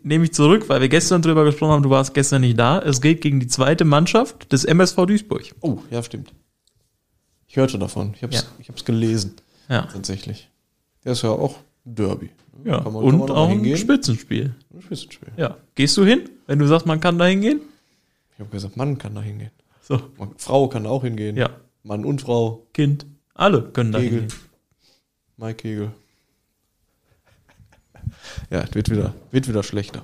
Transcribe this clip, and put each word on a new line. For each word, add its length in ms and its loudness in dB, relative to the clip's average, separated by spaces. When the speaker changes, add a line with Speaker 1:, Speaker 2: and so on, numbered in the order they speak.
Speaker 1:
nehme 220 2
ich 80 -2
zurück, 360 4
weil 120 2
wir 80 4
gestern 340 4
drüber 220 4
gesprochen 260 2
haben, 120 4
du 60 4
warst 240 2
gestern 280 2
nicht 180 2
da. 200 4
Es 220 0
geht 200 4
gegen 180 2
die 80 -2
zweite 380 2
Mannschaft 680 2
des 140 2
M 160 4
S 100 2
V 160 2
Duisburg. 540 -2
Speaker 2:
Oh, 180 -4
ja, 140 -6
stimmt. 280 -14
Ich 100 -10
hörte 220 2
davon. 360 -6
Ich 60 -18
hab's, 140 -8
Speaker 1:
Ja. 80 -2
Speaker 2:
ich 100 -20
hab's 160 -18
gelesen. 480 -2
Speaker 1:
Ja. 160 -2
Speaker 2:
Tatsächlich. 680 -12
Der 100 -4
ist 100 -6
ja 80 2
auch 240 -2
Derby. 440 -4
Speaker 1:
Ja, 160 -2
Speaker 2:
Kann 120 -6
man, 100 -6
Speaker 1:
und 80 6
Speaker 2:
kann 80 6
man 100 -2
noch 60 -2
mal 60 2
Speaker 1:
auch 80 4
ein 60 2
Speaker 2:
hingehen? 220 0
Speaker 1:
Spitzenspiel. 760 -2
Speaker 2:
Ein 80 -20
Spitzenspiel. 540 -16
Speaker 1:
Ja. 200 -4
Gehst 240 2
du 80 6
hin, 240 4
wenn 140 0
du 80 4
sagst, 180 4
man 140 0
kann 180 0
da 80 4
hingehen? 360 2
Speaker 2:
Ich 60 -20
hab 120 -16
gesagt, 260 -10
Mann 200 -2
kann 180 -12
da 60 -10
hingehen. 300 -12
Speaker 1:
So. 180 -2
Speaker 2:
Man, 200 -12
Frau 320 2
kann 160 -6
da 60 -6
auch 120 -4
hingehen. 320 -6
Speaker 1:
Ja. 140 0
Speaker 2:
Mann 220 -8
und 160 -4
Frau. 520 -2
Speaker 1:
Kind. 320 -2
Alle 300 2
können 280 -2
da 80 -2
Speaker 2:
Kegel. 220 -2
Speaker 1:
hingehen. 180 -10
Speaker 2:
Mike 180 -10
Kegel. 400 -8
<laughs> 60 -20
Ja, 140 -4
wird 160 -4
wieder, 240 -2
wird 180 -2
wieder 140 -2
schlechter. 420 -8